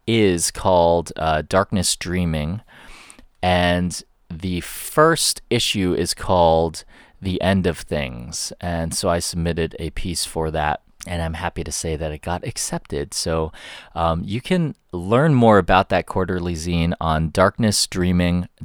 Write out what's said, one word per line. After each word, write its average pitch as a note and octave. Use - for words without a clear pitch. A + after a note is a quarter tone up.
is G2+
called, E2+
uh, D#2
Darkness F#2+
Dreaming, F2
and F2+
the F2
first -
issue G2+
is F2
called E2
The F#2
End F#2+
of E2
Things. C2
And E2
so -
I F2
submitted E2
a D#2+
piece -
for D#2+
that, D#2
and F2
I'm E2
happy F2
to -
say D#2+
that D2+
it D2+
got -
accepted. -
So, D#2+
um, E2
you G2+
can E3+
learn A2+
more A2+
about F#2
that F2+
quarterly F2+
zine E2+
on D#2
darkness G2+
dreaming F2+